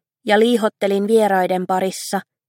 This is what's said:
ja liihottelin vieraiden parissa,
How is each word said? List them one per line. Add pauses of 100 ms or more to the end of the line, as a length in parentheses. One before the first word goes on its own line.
(280)
ja
liihottelin
vieraiden
parissa, (280)